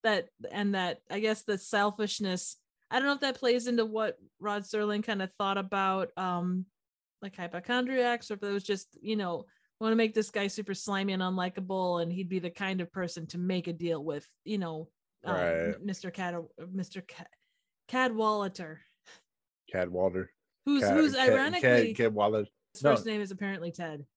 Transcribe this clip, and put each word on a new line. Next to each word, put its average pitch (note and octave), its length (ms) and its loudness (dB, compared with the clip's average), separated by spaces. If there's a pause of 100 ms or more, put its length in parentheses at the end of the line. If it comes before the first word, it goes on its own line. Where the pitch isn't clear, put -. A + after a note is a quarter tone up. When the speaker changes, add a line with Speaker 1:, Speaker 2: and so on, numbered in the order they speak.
Speaker 1:
That, G3+ 260 2 (220)
and G3+ 240 0
that, F3+ 240 -2 (120)
I G3+ 100 -4
guess G#3+ 240 0
the G#3 120 0
selfishness, G3+ 1000 -2 (340)
I B3 80 0
don't C#4 100 2
know C#4+ 60 2
if C4+ 60 -6
that C4+ 180 -2
plays A#3+ 280 2
into A#3 200 2
what G#3+ 320 -2 (200)
Rod G3+ 260 -4
Serling G#3 380 0
kind G3+ 200 -2
of F#3 160 -4
thought G3 180 0
about, F#3+ 640 0
um, F3+ 480 0 (560)
like, G3 120 -10
hypochondriacs, A#3+ 960 0
or G#3+ 40 -4
if G3 80 -8
it G3+ 100 -2
was G3+ 120 -2
just, - 360 -4
you G#3+ 160 -2
know, F3+ 300 -4 (340)
"Want A3 120 2
to A3+ 40 6
make A3 160 4
this G#3+ 180 0
guy G3+ 180 0
super G3 260 -4
slimy G3 400 -2
and F#3 80 0
unlikable, F#3 800 0
and E3+ 100 0
he'd F3+ 160 -4
be F#3 100 0
the E3+ 120 -2
kind F#3+ 320 -2
of E3+ 100 -6
person E3+ 360 -6
to F3 100 -8
make F3+ 280 0
a E3+ 60 -4
deal E3 320 -2
with," D3 240 -4 (160)
you G#3 140 -2
know, E3 320 -6 (340)
um, F3+ 120 -2
Speaker 2:
Right. E3+ 460 0
Speaker 1:
Mister F#3+ 280 -6
Cad-, F3 260 -4 (340)
Mister F#3 300 -6
Ca-, - 240 -18 (640)
Cadwallader. G#3+ 920 0 (920)
Speaker 2:
Cadwallader. F2+ 540 0 (400)
Speaker 1:
Who's, C#4 160 2
Speaker 2:
Cad-, - 140 6
Speaker 1:
who's D#4 180 4
Speaker 2:
Cad-, C4 180 6
Speaker 1:
ironically, A#2+ 640 4
Speaker 2:
Cad-, A2+ 180 4
Cadwallader. G#2 340 2 (280)
Speaker 1:
his - 100 -10
Speaker 2:
No. C#3+ 100 8
Speaker 1:
first A2+ 120 0
name G#3+ 160 -2
is G3 80 -8
apparently F#3 420 -6
Ted. D#3 320 -8 (120)